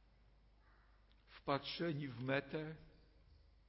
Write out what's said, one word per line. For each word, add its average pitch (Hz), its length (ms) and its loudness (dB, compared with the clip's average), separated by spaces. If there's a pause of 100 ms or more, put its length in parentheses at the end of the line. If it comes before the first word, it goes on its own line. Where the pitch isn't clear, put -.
(1300)
wpatrzeni 147 800 0
w 117 120 -8
metę, 143 540 2 (960)